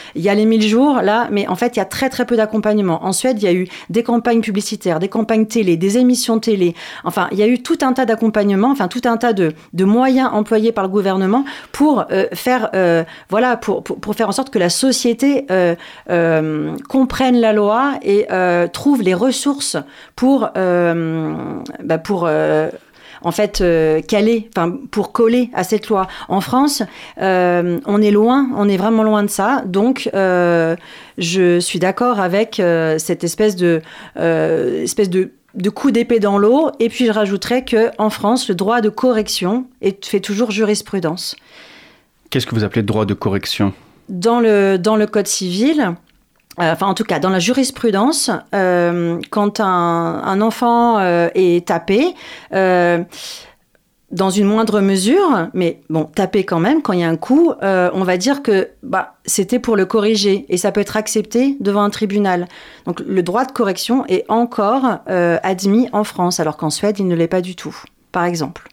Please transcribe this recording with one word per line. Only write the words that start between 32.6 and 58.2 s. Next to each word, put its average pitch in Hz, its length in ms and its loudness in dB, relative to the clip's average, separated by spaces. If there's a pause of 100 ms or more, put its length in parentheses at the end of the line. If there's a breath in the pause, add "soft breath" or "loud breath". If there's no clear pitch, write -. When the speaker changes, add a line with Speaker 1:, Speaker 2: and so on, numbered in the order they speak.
Speaker 1:
cette 165 260 -4
espèce 208 320 0
de, 170 280 2 (340 loud breath)
euh, 160 640 0
espèce 180 300 -2
de, 185 180 0 (240)
de 185 160 -2
coup 262 220 0
d'épée 233 280 2
dans 202 200 2
l'eau. 254 400 4
Et 226 100 2
puis, 247 160 -2
je 220 60 2
rajouterais 214 520 -2
qu'en 220 460 0
France, 220 400 -2
le 196 60 0
droit 214 260 0
de 214 80 2
correction 220 800 -2 (140)
est, - 220 -2
fait 196 180 -2
toujours 214 280 -2
jurisprudence. 202 840 -4 (960 loud breath)
Speaker 2:
Qu'est-ce 131 160 -2
que - 80 -4
vous 110 80 0
appelez 107 180 -2
droit 107 240 0
de 101 80 0
correction ? 98 600 -2 (360 soft breath)
Speaker 1:
Dans 220 300 0
le, 202 380 4
dans 214 180 0
le 214 100 2
Code 208 220 -2
civil, 208 640 0 (640)
euh, 165 140 2
enfin, 190 140 -2
en 190 60 2
tout 214 120 -4
cas, 170 140 -2
dans 185 100 0
la 190 100 0
jurisprudence, 240 920 0 (240)
euh, 175 640 0 (100)
quand 208 300 -2
un, 170 640 0
un 196 180 -2
enfant, 233 580 2
euh, 170 340 2
est 175 340 2
tapé, 208 460 0 (400 loud breath)
euh, 180 500 2 (1080 loud breath)
dans 190 180 0
une 196 160 2
moindre 214 360 2
mesure, 196 720 2
mais 175 260 -2 (100)
bon, 160 140 0
tapé 185 400 -2
quand 180 160 -2
même, 269 220 2
quand 254 100 -2
il 180 80 0
y 170 40 0
a 170 40 0
un 165 80 0
coup, 285 380 2 (100)
euh, 185 300 2
on 190 100 0
va 180 140 0
dire 277 260 -2